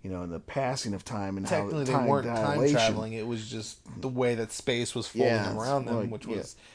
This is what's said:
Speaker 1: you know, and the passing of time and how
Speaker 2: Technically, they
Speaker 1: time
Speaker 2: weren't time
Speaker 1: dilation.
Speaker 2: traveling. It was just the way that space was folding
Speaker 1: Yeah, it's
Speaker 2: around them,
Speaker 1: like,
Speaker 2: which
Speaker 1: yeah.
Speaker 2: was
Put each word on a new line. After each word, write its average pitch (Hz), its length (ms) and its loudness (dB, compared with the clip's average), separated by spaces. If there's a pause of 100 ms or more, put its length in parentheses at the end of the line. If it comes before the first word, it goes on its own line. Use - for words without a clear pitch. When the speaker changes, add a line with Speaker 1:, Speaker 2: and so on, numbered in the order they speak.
Speaker 1:
you 95 80 -8
know, 90 120 -4
and 87 100 -6
the 80 80 -6
passing 131 540 -2
of 95 100 -8
time 98 320 -4
and 95 100 -4
how 180 100 2
Speaker 2:
Technically, 147 280 0
they 131 80 0
Speaker 1:
time 135 140 4
Speaker 2:
weren't 139 200 4
time 113 300 0
Speaker 1:
dilation. 143 200 6
Speaker 2:
traveling. 110 360 2
It 113 140 -4
was 113 240 -4
just 110 280 -8 (220)
the 135 80 -2
way 123 280 2
that 113 160 -2
space 120 420 -2
was 123 120 -4
folding 127 220 4
Speaker 1:
Yeah, 104 220 4
it's 104 80 -2
Speaker 2:
around 131 260 0
them, 117 120 0
Speaker 1:
like, 107 140 0
Speaker 2:
which 107 160 -8
Speaker 1:
yeah. 113 120 -2
Speaker 2:
was - 180 -8 (180)